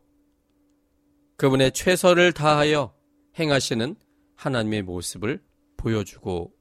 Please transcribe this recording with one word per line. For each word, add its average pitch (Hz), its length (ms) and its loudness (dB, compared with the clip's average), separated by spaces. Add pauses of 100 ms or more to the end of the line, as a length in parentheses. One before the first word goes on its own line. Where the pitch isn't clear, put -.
(1400)
그분의 135 360 2
최선을 180 640 4
다하여 147 600 0 (440)
행하시는 139 580 -2 (400)
하나님의 107 460 -2
모습을 90 600 -8 (360)
보여주고 101 840 -6